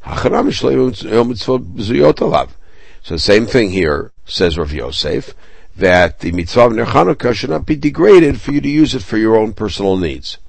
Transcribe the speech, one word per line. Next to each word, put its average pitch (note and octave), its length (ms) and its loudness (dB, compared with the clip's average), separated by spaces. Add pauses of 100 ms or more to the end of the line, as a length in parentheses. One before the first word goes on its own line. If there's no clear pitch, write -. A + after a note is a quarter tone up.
"Hachanami - 460 -2
shelo - 200 -2
yu A#2+ 520 0
mitzvot A#2+ 500 -4
b'ziyot C#3 440 2
alav." C#2+ 320 0 (520)
So - 140 -8
the D#2+ 40 -4
same G#2+ 280 4
thing G#2+ 240 2
here, D#2+ 400 0 (140)
says E2+ 320 -2
Rav D2+ 140 -4
Yosef, D2 640 -6 (420)
that F2+ 440 2
the F2 120 -4
mitzvah F2 360 2
of A2+ 60 2
Ner A2+ 120 -2
Chanukah C#3+ 480 2
should B2+ 160 -6
not D#3 160 -4
be D#3 100 0
degraded D3 640 4
for - 120 -6
you C#3+ 100 0
to C#3+ 80 -4
use D3 240 2
it C3 80 -4
for - 160 -4
your A2 180 4
own A2 180 2
personal G2 440 -2
needs. D2 400 -6 (120)